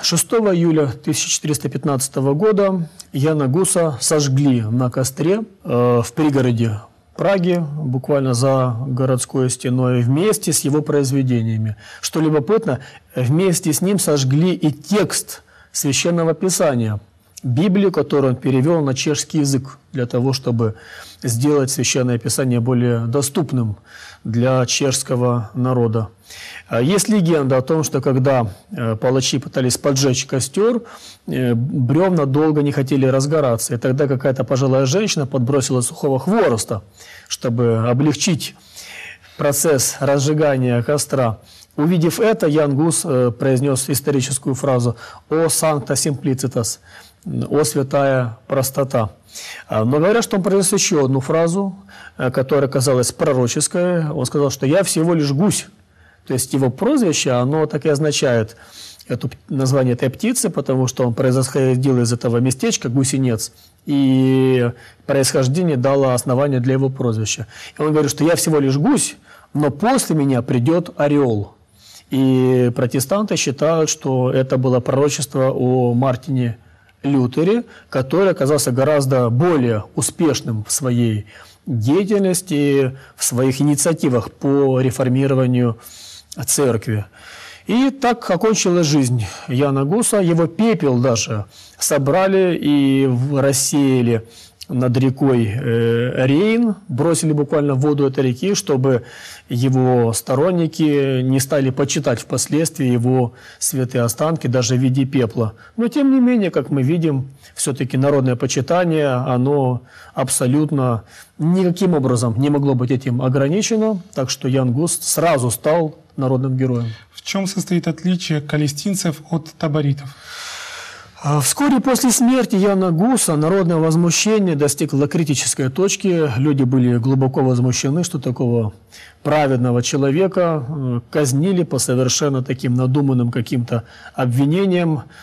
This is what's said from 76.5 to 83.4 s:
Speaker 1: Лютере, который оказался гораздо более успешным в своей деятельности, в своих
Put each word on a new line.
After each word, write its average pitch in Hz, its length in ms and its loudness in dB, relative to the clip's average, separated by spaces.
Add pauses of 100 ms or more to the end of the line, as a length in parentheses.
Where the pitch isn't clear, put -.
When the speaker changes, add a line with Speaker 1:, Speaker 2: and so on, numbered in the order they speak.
Speaker 1:
Лютере, 143 640 0 (240)
который 156 440 0
оказался 139 400 0
гораздо 131 580 2
более 123 540 2 (100)
успешным 127 720 -2
в - 60 -12
своей 120 540 0 (420)
деятельности, 147 1300 0 (220)
в - 80 -8
своих 131 380 0